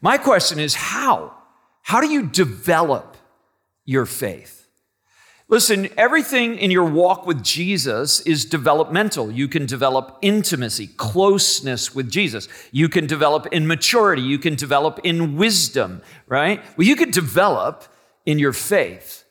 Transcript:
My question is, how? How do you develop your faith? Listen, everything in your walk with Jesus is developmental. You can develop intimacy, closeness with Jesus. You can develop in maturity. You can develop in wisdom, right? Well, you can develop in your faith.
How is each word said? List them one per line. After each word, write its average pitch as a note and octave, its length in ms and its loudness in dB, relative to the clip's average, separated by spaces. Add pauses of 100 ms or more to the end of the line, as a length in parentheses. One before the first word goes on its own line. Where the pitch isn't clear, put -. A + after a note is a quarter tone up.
My G#3+ 140 4
question G3 420 2
is, D3+ 160 -2
how? A#3 600 -2 (480)
How A3 180 0
do D4+ 100 0
you D4 120 0
develop D#3 960 0 (680)
your B2+ 220 0
faith? - 600 -10 (800)
Listen, G#3 520 2
everything A#3+ 580 0
in G3 140 0
your F3+ 160 2
walk F3 400 2
with D3+ 180 -2
Jesus C#3+ 760 -2
is D3+ 240 -2
developmental. D#3 840 0
You B2+ 160 -4
can C#3 200 -4
develop C3 560 -2
intimacy, C#3+ 640 0
closeness C#3 1080 0
with C3 160 -6
Jesus. C#3 380 -4 (240)
You D3+ 160 2
can D#3+ 180 0
develop D3+ 460 0
in D#3+ 140 0
maturity. E3+ 560 2
You C3+ 160 0
can D3+ 160 -2
develop C#3+ 500 0
in E3 320 -2
wisdom, C#3+ 640 0 (260)
right? D3+ 360 0 (160)
Well, F3 80 4
you C4+ 100 6
can C#4+ 140 0
develop D3+ 720 0 (400)
in D3+ 140 0
your C#3+ 160 2
faith. - 760 -4